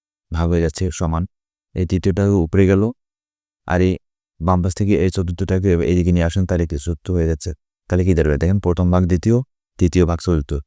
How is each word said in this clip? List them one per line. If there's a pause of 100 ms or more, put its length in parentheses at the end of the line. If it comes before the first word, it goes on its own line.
(300)
ভাগ
হয়ে
যাচ্ছে
সমান, (520)
এই
তৃতীয়টা (140)
উপরে
গেল, (840)
আর
এই (480)
বাম
পাশ
থেকে
এই
চতুর্থটাকে (140)
এইদিকে
নিয়ে
আসেন,
তাহলে
কি
চতুর্থ
হয়ে
যাচ্ছে। (400)
তাহলে
কি
দাঁড়াবে?
দেখেন,
প্রথম
ভাগ
দ্বিতীয়, (420)
তৃতীয়
ভাগ
চতুর্থ। (160)